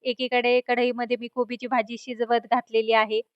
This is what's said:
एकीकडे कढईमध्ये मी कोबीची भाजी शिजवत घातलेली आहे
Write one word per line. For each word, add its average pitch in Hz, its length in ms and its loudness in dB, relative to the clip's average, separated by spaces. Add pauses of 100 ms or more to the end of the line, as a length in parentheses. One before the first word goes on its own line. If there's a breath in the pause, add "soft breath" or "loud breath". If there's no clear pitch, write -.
एकीकडे 247 580 0
कढईमध्ये 240 560 -2
मी 233 120 -10
कोबीची 247 380 -6
भाजी 233 320 -2
शिजवत 233 520 -2
घातलेली 226 440 2
आहे 214 260 4 (160)